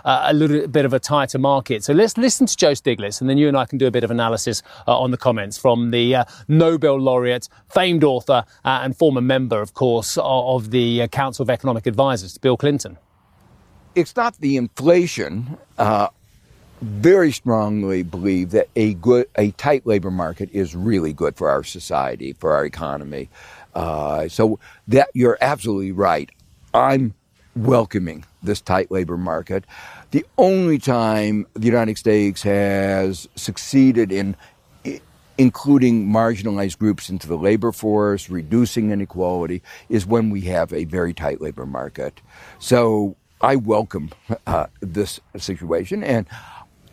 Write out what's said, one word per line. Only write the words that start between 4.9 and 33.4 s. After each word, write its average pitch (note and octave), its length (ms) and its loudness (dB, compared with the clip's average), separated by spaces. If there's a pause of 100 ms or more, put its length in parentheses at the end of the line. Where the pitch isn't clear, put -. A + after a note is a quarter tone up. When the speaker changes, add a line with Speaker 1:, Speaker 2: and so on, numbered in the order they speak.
Speaker 1:
on B2+ 140 -2
the B2 60 -4
comments G#2 400 -2
from A#2+ 340 2
the, A#2+ 240 2
uh, B2+ 80 2 (240)
Nobel D#3 500 4
laureate, B2 520 0 (180)
famed F3 380 2
author, B2+ 400 2 (180)
uh, C3 200 0
and C3 120 -6
former C#3+ 240 4
member, B2+ 400 0
of G#2 140 -8
course, A#2 440 -2
o-, C3 380 0
of A2 160 -6
the, A#2+ 300 0
uh, A#2 60 -2
Council C3+ 360 -4
of A#2 60 0
Economic A#2+ 360 -2
Advisors A2 500 0
to - 40 -20
Bill B2+ 160 2
Clinton. C#3 420 -4 (1000)
Speaker 2:
It's F3 200 0
not A#3+ 220 -2
the C#3 180 -2
inflation. B2+ 1000 0 (200)
Uh, G#2+ 300 2 (720)
very C#3 520 4
strongly G#2 720 -2
believe F2+ 480 -2
that G#2 240 2
a G#2+ 180 2
good, A#2+ 420 4
a G#2 180 2
tight C#3+ 340 -2
labor G2 240 0
market F2+ 400 -6
is F2+ 240 -4
really F2+ 360 0
good D2 240 -4
for D#2+ 140 -2
our C#2 140 0
society, C2+ 720 -6
for D#2+ 180 -2
our D2 140 2
economy. C#2+ 640 -8 (440)
Uh, D#2+ 540 -4
so A2 320 0 (280)
that, C3 280 4
you're B2 260 2
absolutely G#2 500 -2
right. F2 380 0 (460)
I'm C3 400 2 (400)
welcoming G#2+ 680 0 (180)
this F2 180 -4
tight F#2 300 0
labor F2 260 -4
market. F2+ 480 -6 (460)
The - 120 0 (140)
only F#3 400 4
time A2 800 0
the A2+ 100 -4
United A2+ 320 2
States G#2 460 2
has G2 920 0
succeeded A#2+ 800 2